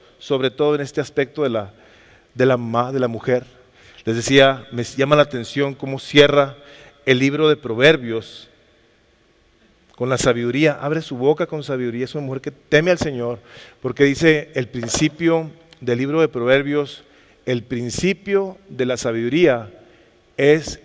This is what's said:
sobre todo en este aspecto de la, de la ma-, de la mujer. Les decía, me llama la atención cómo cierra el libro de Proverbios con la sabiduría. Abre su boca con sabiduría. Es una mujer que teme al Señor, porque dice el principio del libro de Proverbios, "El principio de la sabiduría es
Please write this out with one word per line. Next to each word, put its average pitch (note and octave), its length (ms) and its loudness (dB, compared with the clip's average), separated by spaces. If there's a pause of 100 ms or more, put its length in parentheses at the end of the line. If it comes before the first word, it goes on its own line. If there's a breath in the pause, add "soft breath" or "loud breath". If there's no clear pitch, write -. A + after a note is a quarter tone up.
(180 soft breath)
sobre C3+ 320 -2
todo D3+ 260 0
en C#3+ 40 -4
este C#3+ 200 -6
aspecto C#3 420 -4
de C3+ 80 0
la, G#2 220 -6 (600 soft breath)
de B2+ 120 2
la C3 100 4
ma-, A#2+ 360 -2
de C3+ 80 -4
la B2 80 0
mujer. B2 360 -2 (600 loud breath)
Les A2+ 120 -2
decía, C3+ 540 4
me A#2+ 140 -6
llama C3+ 320 0
la D3 60 6
atención C#3 520 -6
cómo C3+ 240 -10
cierra C#3+ 580 4 (480 loud breath)
el C3 160 2
libro D3 280 2
de D3 80 2
Proverbios A#2+ 920 0 (1500)
con B2 140 -6
la B2+ 100 0
sabiduría. B2 600 0
Abre D#3 220 -4
su C#3 140 -10
boca D3+ 300 0
con D3+ 160 -8
sabiduría. B2+ 420 -6
Es - 120 -8
una C#3+ 100 -8
mujer C3+ 140 -8
que D3 100 -10
teme D#3 400 0
al F3 80 0
Señor, A#2+ 400 -6 (420 loud breath)
porque C3 240 0
dice D3+ 500 2
el B2+ 140 -2
principio D#3 840 -2 (300)
del B2 180 -2
libro C#3+ 220 -2
de D#3 80 4
Proverbios, C#3 760 -2 (400 soft breath)
"El B2 180 -4
principio F#3+ 960 -4 (100)
de B2+ 180 -4
la B2+ 100 -2
sabiduría A#2+ 720 0 (680 soft breath)
es D3 480 2